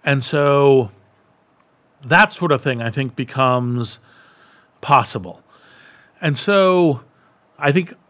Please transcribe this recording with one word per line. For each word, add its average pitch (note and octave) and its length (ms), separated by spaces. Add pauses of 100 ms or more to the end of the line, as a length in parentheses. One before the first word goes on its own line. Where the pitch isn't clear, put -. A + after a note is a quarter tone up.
And C#3 180
so C#3+ 680 (1120)
that F3 280
sort E3+ 200
of C3 80
thing, B2 220
I A#2 80
think, C3 260
becomes B2 800 (840)
possible. G#2+ 600 (760)
And D3+ 160
so F3+ 680 (560)
I C#3+ 140
think E3+ 220 (160)